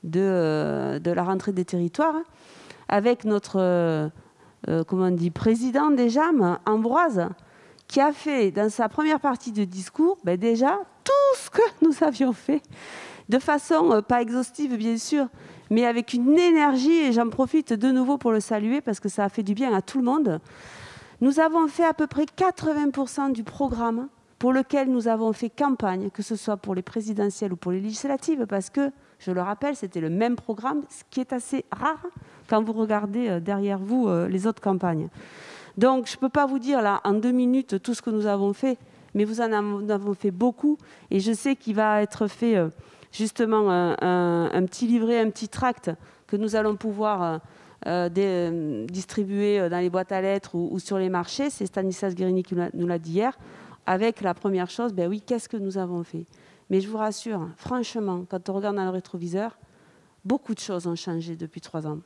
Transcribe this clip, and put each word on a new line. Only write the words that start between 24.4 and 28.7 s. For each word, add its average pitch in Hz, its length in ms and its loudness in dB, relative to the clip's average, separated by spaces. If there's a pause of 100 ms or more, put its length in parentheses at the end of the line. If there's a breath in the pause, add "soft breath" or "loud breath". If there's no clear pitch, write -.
lequel 269 380 2
nous 233 160 2
avons 226 260 2
fait 226 160 -4
campagne, 208 640 0
que - 100 -10
ce 214 140 -4
soit 208 220 -4
pour 190 180 -6
les 185 80 -4
présidentielles 208 680 -4
ou - 20 -4
pour 180 160 -4
les 185 80 0
législatives, 262 680 -2
parce 196 220 -4
que, 277 220 0 (260 soft breath)